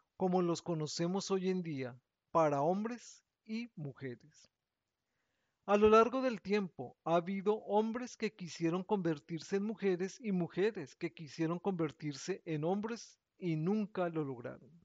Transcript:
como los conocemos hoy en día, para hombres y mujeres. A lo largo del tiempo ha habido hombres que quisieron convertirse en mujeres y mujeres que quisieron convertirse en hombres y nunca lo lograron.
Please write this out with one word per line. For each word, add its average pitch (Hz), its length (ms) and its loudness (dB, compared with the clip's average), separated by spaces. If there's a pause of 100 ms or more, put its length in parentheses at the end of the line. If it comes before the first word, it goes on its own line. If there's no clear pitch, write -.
(160)
como 185 260 2
los 170 220 0
conocemos 170 640 -2
hoy 190 200 0
en 185 120 0
día, 131 400 -6 (300)
para 147 320 4
hombres 208 600 -2 (220)
y 226 300 -8
mujeres. 135 760 -12 (1200)
A 202 60 4
lo 208 140 8
largo 233 320 8
del 247 200 -2
tiempo 185 600 -4
ha 165 120 2
habido 190 400 0 (100)
hombres 220 500 0
que 214 180 -4
quisieron 170 520 -2
convertirse 170 720 -2
en 196 60 0
mujeres 190 580 -2
y 220 100 -2
mujeres 180 640 0
que 165 180 -8
quisieron 165 460 -2
convertirse 165 880 -4
en 156 180 -2
hombres 208 560 -4 (180)
y 165 200 0
nunca 185 500 0
lo 160 160 -2
lograron. 123 480 -8 (140)